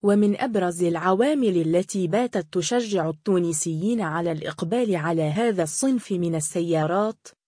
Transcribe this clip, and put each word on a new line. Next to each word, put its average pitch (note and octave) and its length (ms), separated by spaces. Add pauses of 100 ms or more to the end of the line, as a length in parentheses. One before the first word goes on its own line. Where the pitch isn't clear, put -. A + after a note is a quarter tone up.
ومن G3+ 380
أبرز F#3 420
العوامل F#3 760
التي F3 460
باتت G3+ 460
تشجع F#3+ 560
التونسيين F3 920
على E3+ 300
الإقبال F3+ 640
على E3 280
هذا F#3 400
الصنف B3 480
من F3 240
السيارات E3+ 920 (200)